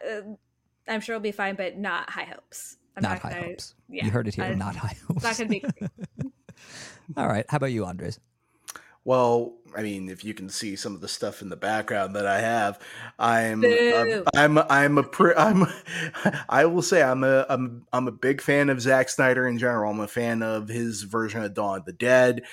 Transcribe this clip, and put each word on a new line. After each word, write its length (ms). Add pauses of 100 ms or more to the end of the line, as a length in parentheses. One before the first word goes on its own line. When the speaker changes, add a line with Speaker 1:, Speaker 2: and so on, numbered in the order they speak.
Speaker 1:
uh, 120 (640)
I'm 120
sure 160
it'll 60
be 100
fine, 220
but 240
not 320
high 140
hopes. 540 (200)
I'm 60
Speaker 2:
Not 60
Speaker 1:
not 100
Speaker 2:
high 160
Speaker 1:
gonna, 140
Speaker 2:
hopes. 260 (120)
Speaker 1:
yeah, 180
Speaker 2:
You 60
heard 160
it 60
here. 120
Speaker 1:
I, 100
Speaker 2:
Not 200
high 200 (120)
hopes. 160
Speaker 1:
it's 0
not 140
gonna 120
be 140
Speaker 2:
<laughs> 680 (880)
All 100
right. 220
How 80
about 140
you, 140
Andres? 340 (880)
Speaker 3:
Well, 480 (240)
I 60
mean, 260
if 140
you 100
can 160
see 260
some 200
of 60
the 60
stuff 340
in 80
the 60
background 600
that 100
I 140
have, 400 (400)
I'm, 420
Speaker 1:
Boo. 640 (120)
Speaker 3:
um, 220
I'm, 0 (140)
I'm 260
a 60
pre-, 320
I'm, 300 (420)
<laughs> 420
I 160
will 160
say 220
I'm 200
a, 260
I'm, 440
I'm 140
a 40
big 300
fan 280
of 120
Zack 280
Snyder 380
in 100
general. 340
I'm 80
a 80
fan 360
of 260
his 340
version 400
of 100
Dawn 260
of 60
the 80
Dead. 600